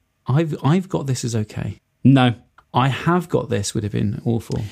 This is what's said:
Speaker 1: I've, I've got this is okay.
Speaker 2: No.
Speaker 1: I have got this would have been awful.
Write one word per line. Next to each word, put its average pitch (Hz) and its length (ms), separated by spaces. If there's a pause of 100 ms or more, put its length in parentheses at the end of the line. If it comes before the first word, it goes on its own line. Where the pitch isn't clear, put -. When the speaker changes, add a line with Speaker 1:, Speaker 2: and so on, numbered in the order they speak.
(280)
Speaker 1:
I've, 151 360
I've 175 260
got - 180
this 131 160
is 117 120
okay. - 440 (240)
Speaker 2:
No. 127 320 (360)
Speaker 1:
I 131 180
have 170 400
got - 200
this 104 240
would 113 100
have 104 100
been 113 320
awful. 117 360 (100)